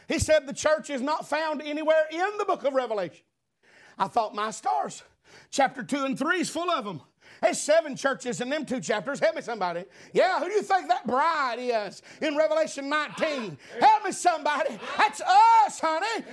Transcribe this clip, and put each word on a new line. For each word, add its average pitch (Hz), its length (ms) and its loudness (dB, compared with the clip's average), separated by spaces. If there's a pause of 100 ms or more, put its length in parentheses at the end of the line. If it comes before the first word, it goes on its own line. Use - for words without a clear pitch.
He 311 100 0
said, 302 280 4
"The 277 60 -10
church 302 380 0
is 277 100 -4
not 302 260 -2
found 311 360 -2
anywhere 311 480 2
in 370 280 -2
the 415 60 -2
book 370 200 -2
of 269 100 0
Revelation." 220 500 -4 (760)
I 190 100 -2
thought, 214 260 0
My 214 160 -2
stars, - 520 -4 (480)
chapter 262 320 0
two 269 220 -2
and 269 140 -2
three 330 220 0
is 285 100 -2
full 339 200 -2
of 277 160 0
'em. 180 140 -8 (400)
There's 320 200 2
seven 311 340 2
churches 254 460 -4
in 247 80 -4
them 294 160 -2
two 247 160 -4
chapters. 214 400 -4
Help 320 160 2
me, 285 60 -8
somebody. 185 420 -4 (280)
Yeah, 330 280 2
who 302 60 -4
do 381 80 -6
you 415 80 2
think 359 260 0
that 359 180 0
bride 269 520 0
is 233 440 -4 (180)
in 294 160 -2
Revelation 302 520 0
nineteen? 277 720 -4 (220)
Help 427 240 6
me, 370 80 -2
somebody. 294 640 -2 (180)
That's 415 240 2
us, 440 600 6
honey. 330 520 -2